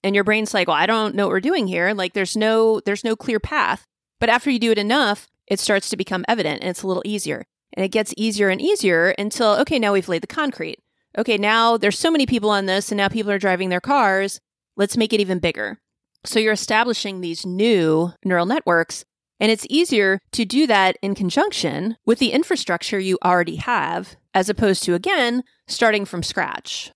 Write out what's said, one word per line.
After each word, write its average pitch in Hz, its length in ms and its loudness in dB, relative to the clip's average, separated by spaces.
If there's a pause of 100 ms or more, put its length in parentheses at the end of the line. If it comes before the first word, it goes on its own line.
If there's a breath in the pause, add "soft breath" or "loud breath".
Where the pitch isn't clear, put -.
And 196 120 -2
your 202 80 2
brain's 214 300 0
like, 180 160 2
"Well, 151 80 2
I 170 80 2
don't 220 300 0
know 202 100 2
what - 80 0
we're 190 80 0
doing 277 260 0
here. 180 260 0
Like, 185 200 -4
there's 196 240 -2
no, 220 420 2
there's 202 240 -4
no 226 120 -2
clear 220 240 -4
path." - 460 -2 (340)
But 226 100 2
after 247 200 2
you 247 80 2
do 226 140 2
it 214 60 4
enough, 208 500 0 (200)
it 196 120 -2
starts - 300 0
to 226 80 -4
become 190 300 -4
evident 175 340 -2
and 185 80 -4
it's 180 120 -8
a 190 60 -6
little 180 180 -2
easier. 196 380 -6 (300)
And 190 100 -2
it 196 60 -2
gets 214 280 -2
easier 208 320 0
and 185 120 -2
easier 190 560 2
until, 208 400 0
"Okay, 294 200 0
now 208 160 2
we've 190 140 0
laid 175 160 -4
the - 40 -12
concrete. 262 520 -6 (380)
Okay, 220 200 0
now 226 400 4
there's 202 220 0
so 330 100 2
many 294 160 2
people 214 240 0
on 196 180 2
this 196 240 -2
and 208 60 -2
now 196 120 2
people 208 220 -2
are 196 80 0
driving 185 300 0
their 180 120 0
cars. 196 580 0 (360)
Let's 202 220 0
make 220 160 2
it 214 60 2
even 185 200 0
bigger." 160 400 -4 (460)
So - 140 0
you're 220 140 2
establishing 214 680 -2
these 170 240 -8
new 180 680 2 (120)
neural 180 220 2
networks, 175 600 0 (340)
and 214 120 4
it's 220 180 -2
easier 208 500 2 (120)
to 226 140 -2
do 269 220 2
that 190 340 4
in 196 140 -2
conjunction 190 800 -2 (100)
with 233 120 4
the 247 140 2
infrastructure 220 680 -2
you 190 240 0
already 175 340 2
have, 170 580 -4 (180)
as 190 160 2
opposed 196 340 0
to, 175 120 0
again, 247 480 0 (240)
starting 214 380 0
from 175 180 -8
scratch. - 720 -8